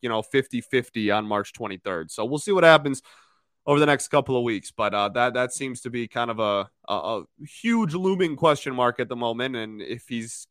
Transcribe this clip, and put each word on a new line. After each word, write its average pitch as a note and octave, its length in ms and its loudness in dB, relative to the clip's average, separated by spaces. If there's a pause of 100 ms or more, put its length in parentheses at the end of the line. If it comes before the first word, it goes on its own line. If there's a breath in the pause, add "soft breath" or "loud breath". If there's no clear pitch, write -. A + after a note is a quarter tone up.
you A#2+ 80 -4
know, A2 100 0
fifty-fifty A#2 920 -2
on G#2+ 140 2
March G#2 300 -4
twenty-third. F#2+ 560 -8
So A2 160 -6
we'll C#3+ 120 -2
see G3+ 140 -2
what F#3 120 6
happens D3 360 8 (680 soft breath)
over C#3+ 140 4
the D3+ 60 4
next C#3+ 220 2
couple C3+ 280 2
of A#2+ 80 2
weeks. A2 260 -4
But, G#2 240 -2
uh, G2+ 140 0
that, A#2+ 260 0
that B2+ 200 -2
seems C3 260 -8
to B2+ 100 -10
be A#2+ 160 -6
kind A#2+ 240 -4
of A2 80 -6
a, G2+ 300 0 (180)
a, - 80 -4
a G2 280 -4 (220)
huge A3 500 -2
looming F#3 420 -2
question D3 380 2
mark B2 260 0
at B2 80 -4
the A#2+ 80 -8
moment. A#2+ 400 -4
And A2 240 -8
if A2+ 260 -10
he's A2+ 440 -10